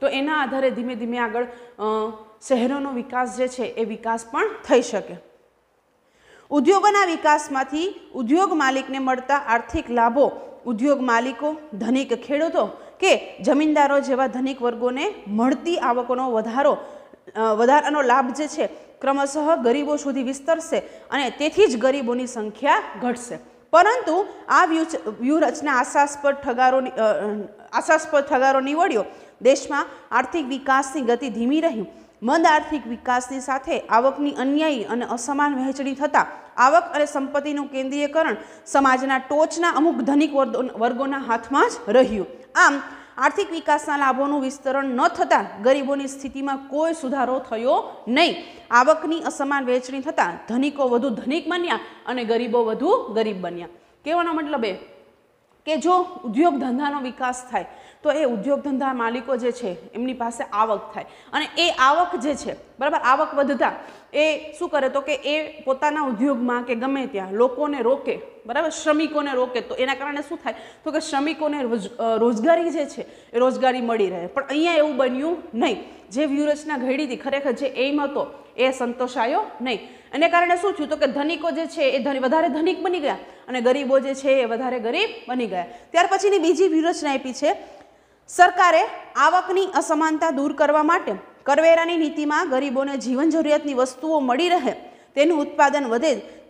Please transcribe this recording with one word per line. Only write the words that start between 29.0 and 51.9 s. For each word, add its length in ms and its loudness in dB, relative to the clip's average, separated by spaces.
દેશમાં 440 2
આર્થિક 360 -2
વિકાસની 560 -2
ગતિ 260 0
ધીમી 320 0
રહી. 240 -2
મંદ 220 4
આર્થિક 400 2
વિકાસની 540 -4
સાથે 400 -4
આવકની 520 2
અન્યાયી 520 0
અને 200 -4
અસમાન 500 -2
વહેંચણી 400 -4
થતાં 320 2
આવક 260 6
અને 240 0
સંપત્તિનું 600 -4
કેન્દ્રીયકરણ 680 -2
સમાજના 520 2
ટોચના 520 0
અમુક 240 2
ધનિક 400 2
વર્ગો-, 440 0
વર્ગોના 400 -2
હાથમાં 500 0
જ 40 -4
રહ્યું. 380 4
આમ, 280 4
આર્થિક 320 0
વિકાસના 460 0
લાભોનું 440 0
વિસ્તરણ 440 -2
ન 240 2
થતાં 540 0
ગરીબોની 440 2
સ્થિતિમાં 600 -8
કોઈ 240 0
સુધારો 460 -2
થયો 720 -2
નહીં. 360 2
આવકની 500 4
અસમાન 440 -4
વહેંચણી 360 -2
થતાં 380 -2
ધનિકો 400 0
વધુ 220 2
ધનિક 380 -4
બન્યા 320 -2